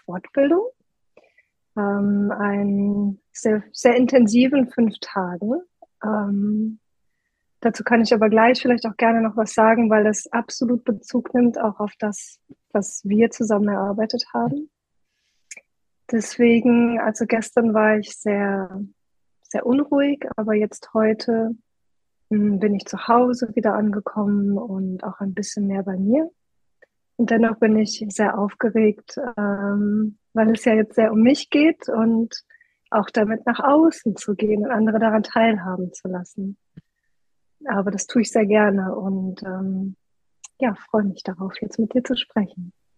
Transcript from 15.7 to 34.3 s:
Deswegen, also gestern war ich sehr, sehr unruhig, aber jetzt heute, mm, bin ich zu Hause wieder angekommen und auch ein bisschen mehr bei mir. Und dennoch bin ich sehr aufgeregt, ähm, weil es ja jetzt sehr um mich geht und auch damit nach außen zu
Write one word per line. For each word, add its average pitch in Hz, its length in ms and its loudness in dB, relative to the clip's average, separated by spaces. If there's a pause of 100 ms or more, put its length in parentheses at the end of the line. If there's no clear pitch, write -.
Deswegen, 233 920 2
also 220 260 -2
gestern 226 480 0
war 214 240 4
ich - 180 -8
sehr, 196 680 -4 (580)
sehr - 240 -8
unruhig, 285 580 0 (120)
aber 214 180 -2
jetzt - 400 -4
heute, 226 640 0 (720)
mm, 208 280 2
bin 208 160 0
ich 190 100 -6
zu - 240 -8
Hause 247 480 2
wieder 214 180 0
angekommen 202 840 -2
und 190 460 -6
auch - 180 -10
ein 196 140 -4
bisschen 202 320 -6
mehr 196 160 -2
bei 190 140 -6
mir. 247 340 0 (840)
Und 226 140 0
dennoch 226 260 2
bin 220 200 4
ich 214 340 -2
sehr 208 280 0
aufgeregt, 214 800 0 (220)
ähm, 208 800 -2 (160)
weil 220 160 4
es 226 140 -2
ja 226 100 4
jetzt 220 200 0
sehr 220 180 2
um 220 100 4
mich 254 280 4
geht 311 380 2
und 226 560 0 (460)
auch 208 200 0
damit 220 360 -2
nach 240 120 0
außen 302 580 2
zu 202 200 -6